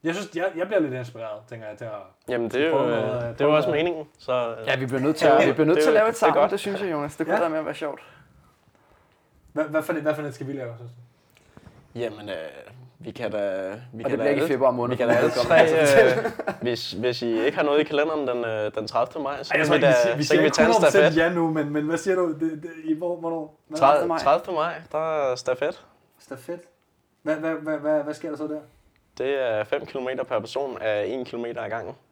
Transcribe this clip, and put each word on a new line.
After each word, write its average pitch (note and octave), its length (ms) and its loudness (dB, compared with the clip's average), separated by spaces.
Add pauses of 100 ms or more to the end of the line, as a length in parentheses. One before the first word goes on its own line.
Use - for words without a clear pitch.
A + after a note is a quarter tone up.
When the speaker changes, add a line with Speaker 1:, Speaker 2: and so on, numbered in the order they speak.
Speaker 1:
Jeg E3+ 100 0
synes, F#3 220 -8
jeg, F3 100 -2 (100)
jeg F3 100 -2
bliver G3+ 140 2
lidt C3+ 140 0
inspireret, A2+ 540 -10
tænker A2+ 200 -14
jeg, G#2+ 100 -12
til A#2+ 60 -12
at A2 60 -10 (380)
Speaker 2:
Jamen, A#2+ 220 -2
det B2 120 -2
er D#3 60 2
jo, E3 80 2
Speaker 1:
prøve A#2+ 200 2
Speaker 2:
øh, A2+ 100 -2
Speaker 1:
noget, B2+ 60 -4
Speaker 2:
det A#2+ 100 -4
er A#2+ 60 -6
jo A#2 100 -10
Speaker 1:
prøve D3 180 4
Speaker 2:
også D#3 120 2
Speaker 1:
noget. D#3 160 0
Speaker 2:
meningen, D#3+ 220 -4 (120)
så, B2 420 -2
øh, A2 60 -10
Speaker 3:
Ja, C3+ 100 0
vi C3 100 -2
bliver B2+ 140 -2
nødt D3+ 160 2
til E3 100 2
at, C#3 140 6
Speaker 2:
det, C#3+ 80 6
Speaker 3:
vi C3+ 40 2
bliver D3+ 140 4
nødt E3+ 100 4
Speaker 2:
det, D3+ 80 4
Speaker 3:
til - 60 6
at - 40 4
lave G#3+ 140 6
et A3+ 60 -2
Speaker 2:
det - 20 -8
er - 20 -10
Speaker 3:
sammen, D3 220 4
Speaker 2:
godt. D#3+ 100 4
Speaker 3:
det G3 100 -2
synes G3 200 -4
jeg, F#3+ 120 -4
Jonas. D3 240 -4
Det D#3+ 100 -2
kunne F3 80 0
Speaker 1:
Ja. G#3 60 2
Speaker 3:
være E3 100 0
med D#3+ 80 -2
at D#3 60 -4
være D3+ 100 -6
sjovt. D3 260 -8 (1500)
Speaker 1:
Hvad, D3+ 120 0
hvad D3+ 180 -2
for F3 100 -4
et, D3+ 100 -2
hvad D3+ 120 0
for D3 80 -6
et C#3+ 120 -8
skal C3 120 -10
vi C#3 60 -8
lave, B2+ 240 -10
synes A#2+ 160 -18
du? - 40 -20 (1040)
Speaker 2:
Jamen, G#2 300 -8
øh, G2 60 -6 (640)
vi A#2 120 -12
kan G#2 220 -6
da, F#2+ 360 -4 (240)
vi A2 120 -12
Speaker 3:
Og C#3 60 -2
Speaker 2:
kan - 0 -
Speaker 3:
det - 0 -
Speaker 2:
da - 60 0
Speaker 3:
bliver A2+ 140 -2
ikke C#3+ 100 2
i - 40 2
Speaker 2:
alle, D#3 100 0
Speaker 3:
februar B2+ 160 4
måned, A#2+ 220 -2
Speaker 2:
vi B2 40 -2
kan A#2+ 100 0
Speaker 3:
for A#2 60 4
Speaker 2:
da A#2+ 60 4
alle D3+ 120 4
Speaker 3:
det C#3 60 -4
kommer B2 200 2
Speaker 2:
tre, D#3+ 60 8
Speaker 3:
altså D#3 340 6
til. C3 300 6
Speaker 2:
øh, - 360 -6
hvis, A#2+ 300 -4
hvis A#2+ 300 -4
I A2+ 220 0
ikke D3 120 0
har F3 80 0
noget D3 160 4
i D3 40 2
kalenderen D3+ 440 -2
den, B2 160 -2
øh, G#2+ 300 -4
den A2 120 -4
tredivte A#2+ 320 -2
maj, C#3 240 -6
så D#3 120 -6
Speaker 1:
Ej, - 40 2
jeg D#3 80 2
Speaker 2:
kan - 0 -
Speaker 1:
tror D3 60 4
Speaker 2:
vi D3+ 40 4
Speaker 1:
ikke, C#3 100 4
Speaker 2:
da, B2 300 4
Speaker 1:
vi D3 60 -2
Speaker 2:
så D3 60 -2
Speaker 1:
siger, D3+ 120 6
Speaker 2:
kan D#3 40 4
Speaker 1:
vi D3+ 40 6
Speaker 2:
vi - 40 4
Speaker 1:
siger D#3 120 4
Speaker 2:
tage - 20 6
en E3+ 40 4
Speaker 1:
ikke E3+ 80 6
hundrede - 20 6 (120)
procent D3+ 220 6
Speaker 2:
stafet. - 20 2
Speaker 1:
ja E3+ 180 2
nu, E3 160 2
men, D3+ 220 -2
men D3+ 140 0
hvad D#3+ 120 -2
siger F#3 180 0
du? F3 160 0
Det, D3 80 -6
det, D#3+ 300 -6 (140)
i D#3+ 100 0
hvor, F3 220 -4
hvornår? E3 380 -8 (140)
Hvad? D#3 100 -8
Speaker 2:
Tredivte C#3+ 200 6
Speaker 3:
Tredivte E3+ 100 0
maj. E3 100 -2
Speaker 2:
Tredivte D#3 340 2
maj, D#3+ 220 -2 (180)
der D#3 380 -2
er B2+ 40 -2
stafet. C3 500 -4 (340)
Speaker 1:
Stafet. E3+ 420 -14 (600)
Hvad, D#3 140 -2
hvad, D#3+ 180 -4
hvad, D3+ 240 -6
hvad, D3+ 240 0
hvad D3 120 -6
sker E3 160 -10
der D3 60 -8
så D3+ 120 -6
der? D3+ 120 -6 (580)
Speaker 2:
Det C3+ 240 -2
er A2 220 0
fem - 220 -4
kilometer C3 380 -6
per B2 160 -2
person C3 400 -6
af G#2 280 0
en B2+ 160 -6
kilometer A#2 380 -8
ad G#2+ 80 -8
gangen. A2 240 -8 (180)